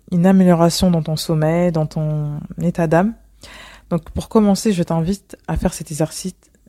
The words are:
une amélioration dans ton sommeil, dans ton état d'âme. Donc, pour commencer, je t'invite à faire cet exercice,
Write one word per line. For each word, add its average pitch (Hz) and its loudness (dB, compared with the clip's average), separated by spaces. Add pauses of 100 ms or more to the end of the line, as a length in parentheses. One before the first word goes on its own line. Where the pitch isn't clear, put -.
(120)
une 180 2
amélioration 180 4
dans 165 2
ton 156 -4
sommeil, 165 0
dans 160 -2
ton 151 -4 (200)
état 165 -2
d'âme. 180 2 (800)
Donc, 165 -4
pour - -8
commencer, 208 2
je 175 0
t'invite 165 -4 (100)
à 160 -4
faire 185 -2
cet - -16
exercice, 180 -6 (360)